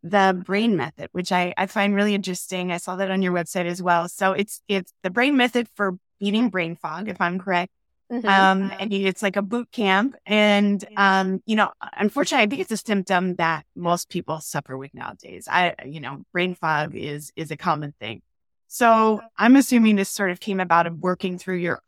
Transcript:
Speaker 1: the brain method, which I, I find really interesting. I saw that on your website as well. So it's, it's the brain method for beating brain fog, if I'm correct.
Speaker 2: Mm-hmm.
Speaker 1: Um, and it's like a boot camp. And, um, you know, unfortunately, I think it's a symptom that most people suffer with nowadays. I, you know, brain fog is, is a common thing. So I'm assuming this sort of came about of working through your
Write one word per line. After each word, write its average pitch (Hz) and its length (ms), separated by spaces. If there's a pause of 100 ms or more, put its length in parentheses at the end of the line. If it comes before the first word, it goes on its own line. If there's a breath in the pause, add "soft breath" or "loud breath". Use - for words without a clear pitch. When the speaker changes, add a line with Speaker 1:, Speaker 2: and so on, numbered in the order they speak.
Speaker 1:
the 190 400
brain 208 320
method, 147 340
which 180 220
I, 180 240
I 196 100
find 202 300
really 208 180
interesting. 185 560
I 170 60
saw 180 200
that 190 140
on 190 120
your 180 100
website 175 320
as 175 180
well. 175 260
So 190 240
it's, - 360
it's 190 240 (100)
the 185 80
brain 254 260
method 247 380
for 190 220 (240)
beating 214 280
brain 170 280
fog, 170 320
if 190 120
I'm 180 200
correct. 180 320 (400)
Speaker 2:
Mm-hmm. 240 160
Speaker 1:
Um, 190 500
and 202 140
it's 196 300
like 196 140
a 202 60
boot 226 300
camp. 202 420 (120)
And, 202 580 (120)
um, 190 480
you 220 120
know, 208 140 (260)
unfortunately, 247 480
I 208 40
think 277 120
it's 370 120
a 220 40
symptom 185 600
that 165 280 (100)
most 175 340
people 160 320
suffer 143 360
with 139 180
nowadays. - 560
I, 175 240 (100)
you 151 160
know, 135 220 (100)
brain 180 220
fog 156 400
is, 147 400
is 156 160
a 156 60
common 151 420
thing. 107 240 (500)
So 220 480 (160)
I'm 240 200
assuming 226 400
this 196 120
sort 196 220
of 180 80
came 190 220
about 170 260
of 170 120
working 180 400
through 185 180
your 175 320